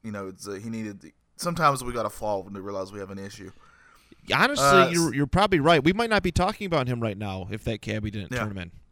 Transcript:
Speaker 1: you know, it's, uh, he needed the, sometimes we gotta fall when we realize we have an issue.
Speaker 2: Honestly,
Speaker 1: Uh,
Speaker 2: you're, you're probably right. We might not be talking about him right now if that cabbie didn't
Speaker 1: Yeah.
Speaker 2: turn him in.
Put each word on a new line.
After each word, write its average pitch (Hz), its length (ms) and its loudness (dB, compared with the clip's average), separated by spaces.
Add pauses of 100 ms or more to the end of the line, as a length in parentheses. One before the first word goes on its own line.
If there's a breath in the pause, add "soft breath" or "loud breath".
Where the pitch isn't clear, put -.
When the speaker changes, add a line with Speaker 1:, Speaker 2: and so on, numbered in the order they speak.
Speaker 1:
you 110 80 -12
know, 101 160 -8
it's, 95 200 -16
uh, 101 40 -8
he 101 180 -10
needed 110 300 -8
the, - 140 -20 (240)
sometimes 156 480 0
we 123 80 -6
gotta 110 160 -2
fall 104 340 -4
when 98 100 -14
we 98 60 -10
realize 98 320 -8
we 104 80 -12
have 98 120 -10
an 98 60 -10
issue. 98 320 -14 (840 soft breath)
Speaker 2:
Honestly, 165 320 4
Speaker 1:
Uh, 139 240 8
Speaker 2:
you're, 165 260 2
you're 143 120 2
probably 185 340 4
right. 160 200 6
We 165 120 4
might 226 160 0
not 208 120 2
be 180 120 -2
talking 196 340 0
about 151 200 0
him 123 120 -2
right 107 180 -4
now 95 320 -6
if 107 140 -10
that 110 180 -4
cabbie 107 300 -6
didn't 101 220 -10
Speaker 1:
Yeah. 123 60 -4
Speaker 2:
turn 107 120 -4
him 98 60 -10
in. 85 140 -10 (200)